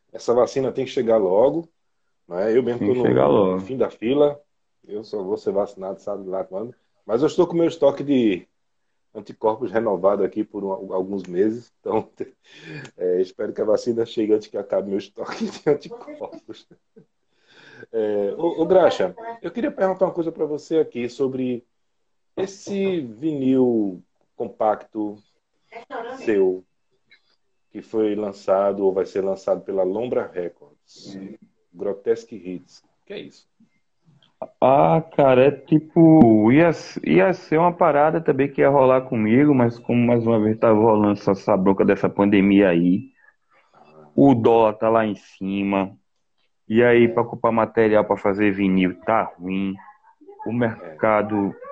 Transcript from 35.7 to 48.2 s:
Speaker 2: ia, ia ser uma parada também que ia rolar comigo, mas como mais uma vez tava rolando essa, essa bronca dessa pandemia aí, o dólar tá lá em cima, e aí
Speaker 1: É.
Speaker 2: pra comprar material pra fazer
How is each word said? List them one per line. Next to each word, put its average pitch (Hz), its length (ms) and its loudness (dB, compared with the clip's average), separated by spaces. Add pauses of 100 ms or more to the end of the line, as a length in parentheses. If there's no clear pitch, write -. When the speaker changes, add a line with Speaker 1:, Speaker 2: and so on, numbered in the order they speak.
Speaker 2:
ia, 165 180 6 (340)
ia 185 280 2
ser 156 260 -4
uma 175 140 2
parada 160 480 2
também 143 280 0
que 139 120 -4
ia 143 80 4
rolar 131 320 4
comigo, 127 520 2
mas 120 240 2
como 120 300 0
mais 117 180 2
uma 113 160 2
vez 107 160 0
tava 110 220 4
rolando 107 400 4
essa, - 140 -2
essa 98 240 0
bronca 95 280 2
dessa 98 240 2
pandemia 101 600 4
aí, 90 420 0 (1040)
o 139 220 6
dólar 113 380 4
tá 110 140 -2
lá 113 160 2
em 104 120 -4
cima, 98 760 -4 (760)
e 110 120 2
aí 120 260 6
Speaker 1:
É. - 20 4
Speaker 2:
pra 117 160 -2
comprar 117 260 -4
material 110 540 2
pra 101 120 -2
fazer 104 360 0